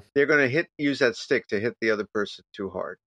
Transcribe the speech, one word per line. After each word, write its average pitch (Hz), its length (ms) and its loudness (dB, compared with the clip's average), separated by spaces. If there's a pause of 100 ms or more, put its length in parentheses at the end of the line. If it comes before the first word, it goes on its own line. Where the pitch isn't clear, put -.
(140)
they're 139 120 4
gonna 143 220 4
hit, 151 200 -2 (100)
use 143 200 -2
that 123 180 2
stick - 320 -2
to 104 120 -2
hit 110 200 -4
the 113 100 2
other 107 220 0
person - 320 -6 (100)
too 95 160 -8
hard. 90 360 -10